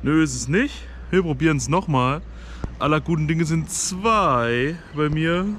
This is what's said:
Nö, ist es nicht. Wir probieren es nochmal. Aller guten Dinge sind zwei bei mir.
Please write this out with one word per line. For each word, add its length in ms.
Nö, 200
ist 120
es 120
nicht. 260
Wir 100
probieren 360
es 100
nochmal. 540
Aller 220
guten 260
Dinge 160
sind 260
zwei 1080
bei 140
mir. 360